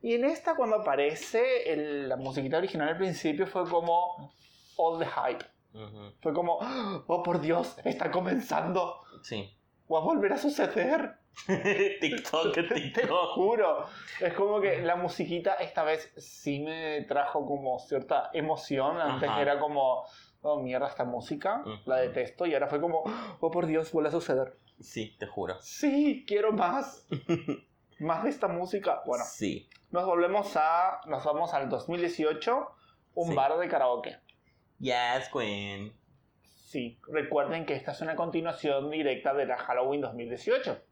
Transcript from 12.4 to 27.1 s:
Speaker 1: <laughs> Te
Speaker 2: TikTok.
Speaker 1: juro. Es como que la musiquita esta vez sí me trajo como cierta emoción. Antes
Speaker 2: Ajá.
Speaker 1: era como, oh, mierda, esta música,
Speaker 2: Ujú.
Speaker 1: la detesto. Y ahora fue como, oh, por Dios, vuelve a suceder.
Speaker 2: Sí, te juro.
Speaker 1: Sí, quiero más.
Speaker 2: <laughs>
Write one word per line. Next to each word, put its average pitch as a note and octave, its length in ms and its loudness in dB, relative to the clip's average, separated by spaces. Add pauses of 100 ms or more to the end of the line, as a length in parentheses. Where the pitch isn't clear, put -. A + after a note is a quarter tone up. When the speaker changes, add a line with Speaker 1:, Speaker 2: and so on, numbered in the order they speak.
Speaker 1:
<laughs> - 0 -
Te E3+ 100 2
Speaker 2:
TikTok. F3+ 720 0
Speaker 1:
juro. G3 500 2 (340)
Es F3 140 0
como G#3 260 2
que F#3 220 2
la E3+ 160 2
musiquita E3+ 560 -2
esta E3+ 300 -2
vez D#3 340 0
sí - 420 -6
me D#3 440 -4
trajo C#3+ 420 0
como C3+ 340 -2
cierta C#3 540 0
emoción. D3+ 680 0
Antes C3 300 0
Speaker 2:
Ajá. G#2+ 120 2
Speaker 1:
era C#3+ 180 2
como, C#3+ 440 2 (380)
oh, D3 200 0
mierda, B2+ 280 -2
esta - 160 -4
música, F#3 600 -4
Speaker 2:
Ujú. A2 60 -8 (140)
Speaker 1:
la C3 120 2
detesto. B2+ 480 0
Y D#3+ 80 2
ahora C#3 140 2
fue D3 140 0
como, E3 220 0 (360)
oh, E3 120 2
por E3+ 140 0
Dios, D#3+ 280 0
vuelve D3+ 160 2
a - 20 0
suceder. C#3 460 0 (240)
Speaker 2:
Sí, - 380 -8
te G#2 80 -6
juro. F2+ 340 -6
Speaker 1:
Sí, C#4+ 680 0
quiero G#3 240 2
más. A3 580 0
Speaker 2:
<laughs> - 920 -4